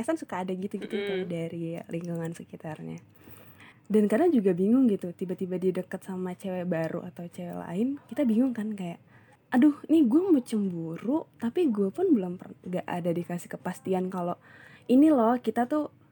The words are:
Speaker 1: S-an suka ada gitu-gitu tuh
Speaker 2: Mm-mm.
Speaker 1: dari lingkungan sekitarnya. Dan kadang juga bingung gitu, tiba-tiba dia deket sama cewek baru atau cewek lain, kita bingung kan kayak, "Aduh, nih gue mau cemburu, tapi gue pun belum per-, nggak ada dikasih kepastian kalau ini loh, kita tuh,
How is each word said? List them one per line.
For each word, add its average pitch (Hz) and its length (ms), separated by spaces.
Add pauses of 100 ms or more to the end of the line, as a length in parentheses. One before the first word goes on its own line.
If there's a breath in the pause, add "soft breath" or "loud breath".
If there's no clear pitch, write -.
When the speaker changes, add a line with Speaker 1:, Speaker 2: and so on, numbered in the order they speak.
Speaker 1:
S-an 320 160
suka 185 240
ada 185 80
gitu-gitu 190 400
tuh 202 320
Speaker 2:
Mm-mm. 175 80
Speaker 1:
dari 165 560
lingkungan 170 480
sekitarnya. 165 640 (880 loud breath)
Dan 208 240
kadang 311 240
juga 196 160
bingung 214 400
gitu, 185 240
tiba-tiba 185 400
dia 185 240
deket 185 240
sama 185 320
cewek 185 320
baru 165 400
atau 175 240
cewek 175 240
lain, 202 560
kita 277 160
bingung 240 240
kan 214 240
kayak, 175 240 (560 soft breath)
"Aduh, 285 320
nih 320 160
gue 240 240
mau 285 160
cemburu, 190 800 (160)
tapi 254 320
gue 202 160
pun 320 240
belum 180 240
per-, - 320
nggak 180 160
ada 175 320
dikasih 175 320
kepastian 185 640
kalau 175 240 (560 loud breath)
ini 277 160
loh, 247 320
kita 240 320
tuh, 302 160 (240)